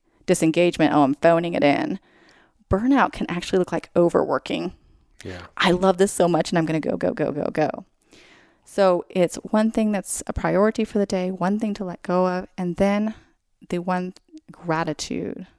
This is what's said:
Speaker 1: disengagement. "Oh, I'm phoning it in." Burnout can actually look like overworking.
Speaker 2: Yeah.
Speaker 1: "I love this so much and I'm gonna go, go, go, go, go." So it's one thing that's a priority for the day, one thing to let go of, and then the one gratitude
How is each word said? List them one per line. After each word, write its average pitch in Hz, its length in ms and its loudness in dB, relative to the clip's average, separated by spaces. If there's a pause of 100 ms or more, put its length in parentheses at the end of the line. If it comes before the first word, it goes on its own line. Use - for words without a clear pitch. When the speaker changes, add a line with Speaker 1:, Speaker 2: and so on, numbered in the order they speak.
(260)
Speaker 1:
disengagement. 170 680 2
"Oh, 147 100 6
I'm 135 120 2
phoning 170 380 2
it - 100 0
in." 147 360 2 (720)
Burnout 233 420 2
can - 180 -6
actually 175 300 0
look 180 120 0
like - 240 -6
overworking. 170 760 0 (500)
Speaker 2:
Yeah. 92 180 -12 (160)
Speaker 1:
"I - 120 2
love 180 280 2
this 196 140 2
so 180 160 2
much 170 220 0
and 180 80 0
I'm 160 80 0
gonna 160 140 -2
go, 160 180 -4
go, - 160 -2
go, - 180 -2
go, - 220 -4
go." 156 320 -4 (840)
So 185 420 2
it's 180 260 0 (160)
one 220 180 2
thing 220 220 0
that's - 340 -6
a - 80 -10
priority 202 500 2
for - 140 -4
the 202 80 2
day, 185 240 -2
one 190 300 -2
thing 214 160 -4
to 196 100 -8
let 175 160 -12
go 185 260 0
of, 180 200 -4 (100)
and 180 200 -4
then 208 360 0 (560)
the 180 80 -4
one 180 380 -4 (360)
gratitude 165 920 -6 (140)